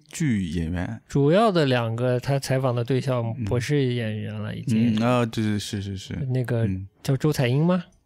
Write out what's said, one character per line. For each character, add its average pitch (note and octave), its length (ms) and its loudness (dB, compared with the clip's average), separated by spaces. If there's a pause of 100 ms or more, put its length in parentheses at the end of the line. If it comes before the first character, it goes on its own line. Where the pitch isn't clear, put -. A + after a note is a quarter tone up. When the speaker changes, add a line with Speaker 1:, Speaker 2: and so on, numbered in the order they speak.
Speaker 1:
剧 A2 380 0
演 E2 260 -2
员。 F2+ 340 -4
Speaker 2:
主 C#3+ 260 2
要 G#3+ 200 4
的 E3 140 2
两 A#2+ 280 0
个 B2 240 0
他 C#3 220 -2
采 C3+ 180 0
访 C3 160 0
的 A#2+ 80 0
对 B2 200 0
象 A#2+ 320 -2 (100)
不 B2 160 0
是 C3+ 340 0
演 A2 240 -4
员 G#2+ 160 -8
了， G#2+ 200 -8
Speaker 1:
嗯。 A2 40 -8
Speaker 2:
已 A2 40 -8
经。 A2+ 340 2
Speaker 1:
嗯， A2 80 2
啊， B2 220 4
对， A2+ 180 -2
对， G#2 160 0
是， G2+ 220 -6
是， G2 160 -6
是。 - 160 -12 (160)
Speaker 2:
那 B2+ 140 0
个 A2+ 220 0
Speaker 1:
嗯。 F#2+ 220 -2 (140)
Speaker 2:
叫 C3+ 160 0
周 D3+ 160 0
采 C3 140 2
英 C#3 180 2
吗？ F3+ 180 2 (220)